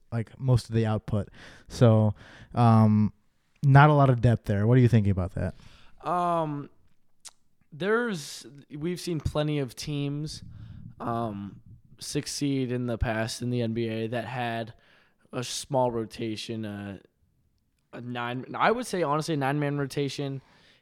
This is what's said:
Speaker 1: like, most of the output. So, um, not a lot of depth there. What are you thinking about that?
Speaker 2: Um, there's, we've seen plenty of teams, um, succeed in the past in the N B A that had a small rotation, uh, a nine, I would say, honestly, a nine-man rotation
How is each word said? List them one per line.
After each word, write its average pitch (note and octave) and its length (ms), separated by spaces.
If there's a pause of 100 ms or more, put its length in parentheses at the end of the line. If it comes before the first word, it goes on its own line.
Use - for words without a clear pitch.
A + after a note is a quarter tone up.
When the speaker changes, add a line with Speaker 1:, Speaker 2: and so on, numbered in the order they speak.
(120)
Speaker 1:
like, A#2 260
most B2+ 300
of A2 60
the A2+ 100
output. G#2+ 460 (380)
So, A2 460 (400)
um, A2 600 (480)
not C#3+ 260
a D3+ 60
lot C#3 160
of A#2+ 100
depth A#2 240
there. G2+ 220
What B2 100
are B2+ 60
you A#2+ 60
thinking G2+ 220
about F2+ 260
that? F2+ 180 (520)
Speaker 2:
Um, E3 600 (1040)
there's, F#3+ 720 (300)
we've E3 240
seen E3+ 180
plenty D3+ 400
of C3 160
teams, D3 680 (580)
um, A2 640 (360)
succeed C3+ 760
in B2 160
the A2+ 100
past A2+ 420
in A#2+ 80
the B2 140
N A2+ 100
B A#2 160
A A2+ 200
that A2+ 180
had A#2 480 (580)
a B2+ 100
small B2+ 480
rotation, A2 760
uh, G2+ 320 (960)
a B2 80
nine, B2 520
I E3 160
would A#3+ 160
say, F#3 160
honestly, D3+ 300
a D3 60
nine-man C#3+ 400
rotation C#3 640 (400)